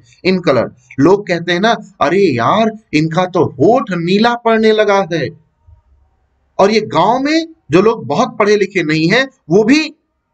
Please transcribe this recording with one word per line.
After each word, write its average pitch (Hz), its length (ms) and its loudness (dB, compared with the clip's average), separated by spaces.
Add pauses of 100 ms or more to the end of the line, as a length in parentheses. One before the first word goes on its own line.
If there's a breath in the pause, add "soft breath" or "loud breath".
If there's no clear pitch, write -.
(260 soft breath)
इन 185 140 0
color। 131 320 0 (280 loud breath)
लोग 196 280 2
कहते 170 260 -4
हैं 175 60 -2
ना, 226 180 0 (240)
"अरे 160 180 0
यार, 175 520 0 (220)
इनका 160 320 0
तो 175 200 0
होठ 196 460 0
नीला 196 440 0
पड़ने 220 360 2
लगा 202 420 0
है।" 147 160 -4 (1300)
और 202 120 4
ये 220 100 2
गांव 170 380 0
में 320 280 -2 (240)
जो 175 100 4
लोग 208 260 0
बहुत 190 300 -2
पढ़े 208 180 2
लिखे 196 280 -2
नहीं 160 260 0
हैं 262 200 0 (200)
वो 196 140 4
भी 294 320 0 (380)